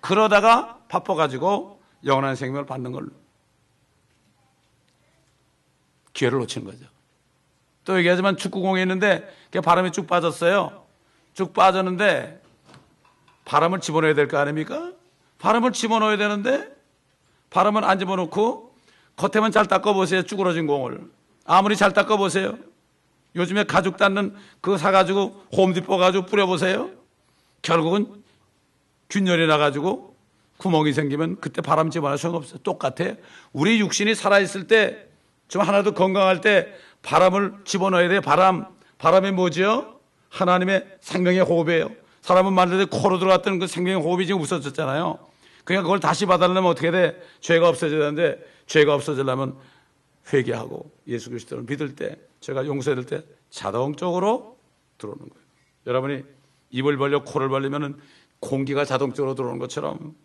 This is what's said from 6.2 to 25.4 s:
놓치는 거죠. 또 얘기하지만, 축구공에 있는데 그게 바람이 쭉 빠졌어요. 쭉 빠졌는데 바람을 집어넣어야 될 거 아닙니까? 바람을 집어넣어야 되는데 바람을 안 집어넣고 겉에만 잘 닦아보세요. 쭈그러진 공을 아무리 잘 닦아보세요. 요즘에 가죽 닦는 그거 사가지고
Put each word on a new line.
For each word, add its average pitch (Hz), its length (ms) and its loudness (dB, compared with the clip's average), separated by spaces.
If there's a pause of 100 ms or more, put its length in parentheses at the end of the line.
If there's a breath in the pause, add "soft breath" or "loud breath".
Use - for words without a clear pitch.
놓치는 110 260 -8
거죠. - 200 -20 (960)
또 190 140 -2
얘기하지만, 180 400 2
축구공에 190 460 -4
있는데 185 440 0 (180 loud breath)
그게 - 160 -6
바람이 170 300 2
쭉 170 160 -8
빠졌어요. 170 760 -2 (480)
쭉 - 200 -8
빠졌는데 185 880 0 (1000)
바람을 170 380 0
집어넣어야 156 320 2
될 143 140 2
거 156 100 -4
아닙니까? 156 560 -4 (460)
바람을 233 340 0
집어넣어야 214 440 0
되는데 208 540 -2 (800)
바람을 208 340 0
안 190 160 2
집어넣고 190 760 -4 (420 soft breath)
겉에만 214 340 0
잘 214 140 4
닦아보세요. 190 580 0
쭈그러진 180 440 -2
공을 139 420 -4 (360)
아무리 196 300 4
잘 202 180 2
닦아보세요. 196 640 0 (760)
요즘에 180 300 0
가죽 185 320 0
닦는 202 360 0 (280 loud breath)
그거 190 160 0
사가지고 190 720 2